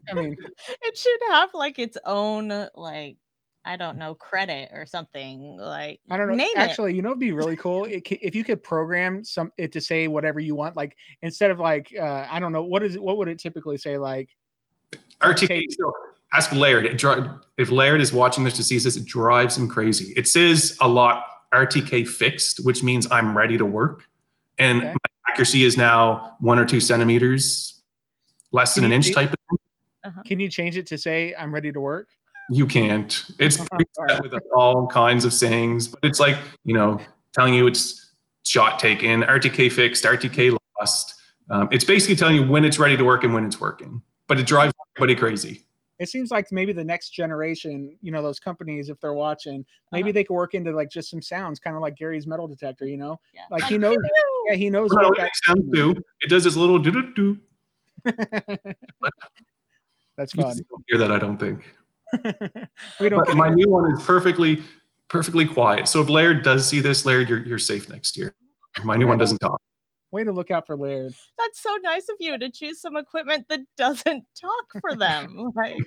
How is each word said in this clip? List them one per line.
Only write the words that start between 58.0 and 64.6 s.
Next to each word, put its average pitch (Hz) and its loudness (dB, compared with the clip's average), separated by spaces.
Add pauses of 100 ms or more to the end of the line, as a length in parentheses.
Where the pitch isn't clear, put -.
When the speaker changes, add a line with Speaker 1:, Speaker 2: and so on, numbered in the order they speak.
Speaker 1:
<laughs> - - (2000)
That's 139 -10
Speaker 3:
You 156 0
Speaker 1:
fun. 123 -6 (120)
Speaker 3:
don't - -18
hear 117 2
that, 107 2
I 101 2
don't 101 -4
think. 101 -6 (500)
Speaker 1:
<laughs> 220 -8 (300)
We 202 2
don't 202 2
Speaker 3:
But 160 2
Speaker 1:
care. - 2
Speaker 3:
my 160 4
new 180 6
one 170 4
is 143 -4
perfectly, 170 2 (460)